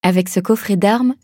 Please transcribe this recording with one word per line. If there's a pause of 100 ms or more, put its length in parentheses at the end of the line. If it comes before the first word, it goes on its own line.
Avec
ce
coffret
d'armes,